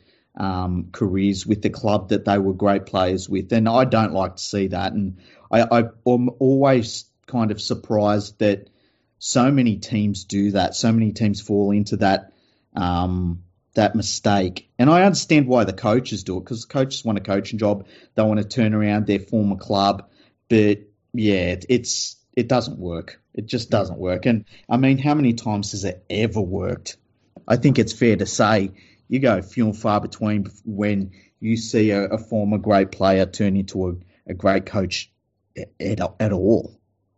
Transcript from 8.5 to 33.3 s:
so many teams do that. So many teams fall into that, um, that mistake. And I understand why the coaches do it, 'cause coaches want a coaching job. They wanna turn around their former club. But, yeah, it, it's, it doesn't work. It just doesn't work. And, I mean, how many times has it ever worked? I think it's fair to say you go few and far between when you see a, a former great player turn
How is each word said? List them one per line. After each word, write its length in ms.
so 320
many 260
teams 480
do 280
that. 220
So 180
many 200
teams 280
fall 300
into 280
that, 340
um, 680
that 200
mistake. 720
And 120
I 140
understand 420
why 180
the 80
coaches 520
do 140
it, 60
'cause 200
coaches 400
want 140
a 40
coaching 360
job. 280
They 80
wanna 220
turn 300
around 320
their 140
former 360
club. 520
But, 320
yeah, 400
it, 160
it's, 480
it 140
doesn't 300
work. 420
It 120
just 240
doesn't 280
work. 280
And, 180
I 100
mean, 200
how 160
many 200
times 380
has 120
it 260
ever 300
worked? 560
I 100
think 220
it's 140
fair 240
to 100
say 460
you 120
go 220
few 240
and 100
far 240
between 500
when 480
you 180
see 340
a, 160
a 120
former 400
great 320
player 360
turn 300